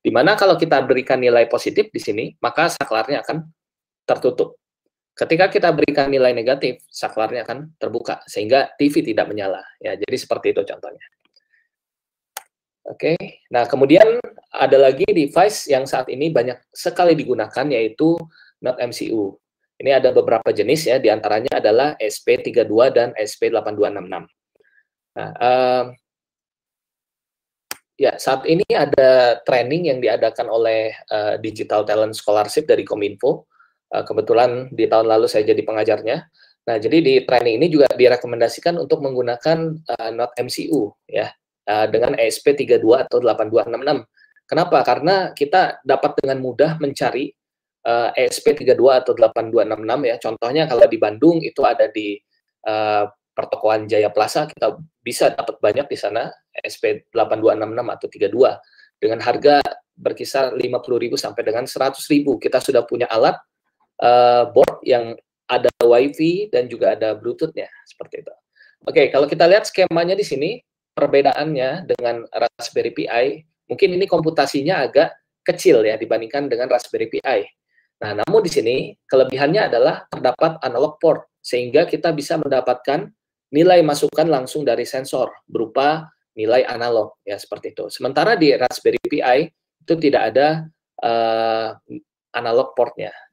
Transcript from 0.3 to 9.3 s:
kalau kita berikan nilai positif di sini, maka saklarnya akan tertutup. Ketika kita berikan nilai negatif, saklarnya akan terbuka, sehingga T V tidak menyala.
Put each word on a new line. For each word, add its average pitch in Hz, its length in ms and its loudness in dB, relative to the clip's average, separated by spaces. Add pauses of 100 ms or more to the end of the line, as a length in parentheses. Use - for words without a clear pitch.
kalau 196 240 2
kita 160 240 2
berikan 127 400 0
nilai 120 240 4
positif 117 480 -2
di 117 80 -8
sini, 110 240 -6 (160)
maka 156 320 -2
saklarnya 117 480 -4
akan 156 240 -8 (640)
tertutup. 123 480 -2 (560)
Ketika 185 400 2
kita 175 160 2
berikan 147 400 0
nilai 127 240 2
negatif, 123 560 -2
saklarnya 110 560 -6
akan 143 320 -12
terbuka, - 480 -6
sehingga 120 480 0
T 143 160 2
V 147 120 0
tidak 107 280 -2
menyala. 98 320 -6 (160)